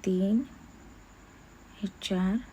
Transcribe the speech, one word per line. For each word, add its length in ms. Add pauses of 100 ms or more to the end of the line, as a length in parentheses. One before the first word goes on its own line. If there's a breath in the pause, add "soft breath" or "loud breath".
तीन, 380 (1300)
हे 140 (140)
चार 340 (160)